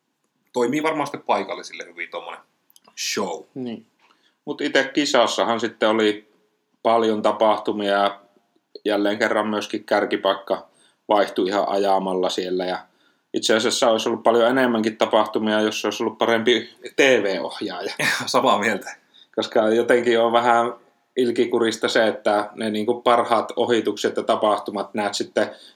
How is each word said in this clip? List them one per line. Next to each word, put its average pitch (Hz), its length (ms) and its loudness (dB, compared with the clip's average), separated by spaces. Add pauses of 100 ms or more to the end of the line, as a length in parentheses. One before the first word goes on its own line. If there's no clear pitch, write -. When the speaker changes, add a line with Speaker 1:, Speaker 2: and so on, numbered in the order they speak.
(520)
Speaker 1:
toimii 123 300 0
varmaan 151 240 -2
sitten - 160 -10
paikallisille 87 600 -6
hyvin 85 260 -14
tommonen 85 300 -12 (580)
show. 90 440 -6 (120)
Speaker 2:
Niin. 123 320 -10 (580)
Mut 147 160 -8
ite 143 240 2
kisassahan 117 760 0
sitten 110 280 0
oli 107 400 2 (540)
paljon 113 400 2
tapahtumia. 104 1000 2 (640)
Jälleen 101 340 0
kerran 107 300 0
myöskin 107 360 -4
kärkipaikka 98 840 -2 (400)
vaihtui 101 400 2
ihan 98 200 0
ajamalla 95 640 0
siellä. 92 360 -4
Ja 90 200 -6 (480)
itse - 220 0
asiassa 117 340 0
olisi 110 180 0
ollut 113 140 -4
paljon 117 260 4
enemmänkin 120 480 0
tapahtumia, 107 640 0
jos 107 240 -2
olisi 107 180 -4
ollut 110 160 -4
parempi 113 520 0 (260)
T - 40 2
V-ohjaaja. 98 920 0 (220)
Speaker 1:
<laughs> 110 120 -6
Samaa 123 320 2
mieltä. 104 460 -4 (320)
Speaker 2:
Koska 110 320 0
jotenkin 120 520 2
on 117 120 2
vähän 117 400 2 (440)
ilkikurista 120 720 0
se, 98 200 2
että 104 460 -2
ne 110 160 -6
niinku 107 320 -2
parhaat 117 540 2
ohitukset 110 600 0
ja 107 60 -2
tapahtumat 104 720 -2
näet 104 200 -4
sitten - 360 -4 (260)